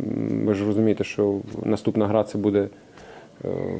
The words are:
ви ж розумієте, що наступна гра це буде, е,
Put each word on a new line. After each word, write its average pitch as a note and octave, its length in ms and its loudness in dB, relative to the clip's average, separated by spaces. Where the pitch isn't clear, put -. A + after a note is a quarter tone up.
ви G#2+ 80 4
ж G2+ 120 0
розумієте, G#2+ 380 2
що G2+ 320 0
наступна G#2+ 420 0
гра G#2+ 160 4
це - 140 -8
буде, G2+ 300 2
е, - 20 -6